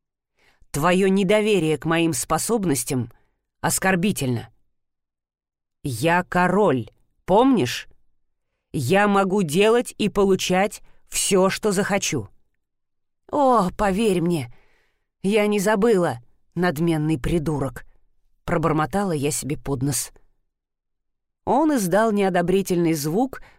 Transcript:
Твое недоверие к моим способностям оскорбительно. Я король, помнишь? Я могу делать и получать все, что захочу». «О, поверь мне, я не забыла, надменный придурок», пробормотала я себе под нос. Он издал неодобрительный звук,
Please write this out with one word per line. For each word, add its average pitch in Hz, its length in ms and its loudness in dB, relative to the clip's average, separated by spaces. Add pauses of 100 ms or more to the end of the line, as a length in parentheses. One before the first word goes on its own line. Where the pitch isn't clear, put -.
(720)
Твое 180 360 2
недоверие 190 720 2
к - 80 -16
моим 165 280 0
способностям 156 1000 -2 (500)
оскорбительно. 170 880 -2 (1300)
Я 156 400 0
король, 180 640 0 (360)
помнишь? 208 640 2 (840)
Я 185 340 2
могу 196 360 2
делать 208 560 2
и 208 100 0
получать 190 720 0 (280)
все, 190 420 2
что 208 200 -2
захочу». 185 560 -2 (1040)
«О, 247 460 2
поверь 196 440 0
мне, 156 300 -2 (680)
я 208 240 2
не 208 140 0
забыла, 196 600 0 (360)
надменный 160 640 0
придурок», 147 640 -4 (580)
пробормотала 165 680 -2
я 143 200 -2
себе - 260 -6
под 139 260 -6
нос. 139 280 -4 (1300)
Он 294 300 2
издал 208 360 2
неодобрительный 180 800 0
звук, 160 480 -2 (180)